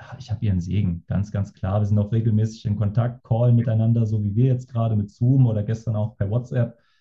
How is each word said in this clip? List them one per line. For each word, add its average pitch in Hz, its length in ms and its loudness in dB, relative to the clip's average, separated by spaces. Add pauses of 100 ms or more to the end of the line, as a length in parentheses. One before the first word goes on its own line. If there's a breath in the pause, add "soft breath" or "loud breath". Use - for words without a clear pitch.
(180 loud breath)
ich - 120 -12
habe 107 140 -4
ihren 92 160 2
Segen, 90 460 -2
ganz, 101 260 -4
ganz 98 220 -4
klar. 98 260 -2
Wir 104 60 0
sind 104 120 2
auch 104 140 0
regelmäßig 110 540 0
in 104 100 -2
Kontakt, 107 480 -2
Call 120 280 2
miteinander, 117 540 2
so 107 160 -2
wie 101 140 -2
wir 127 100 4
jetzt 127 240 -2
gerade 113 260 -2
mit 104 140 -2
Zoom 127 360 4
oder 104 160 0
gestern 110 340 -4
auch 104 200 -4
per 101 140 -2
WhatsApp. 123 460 -2 (240)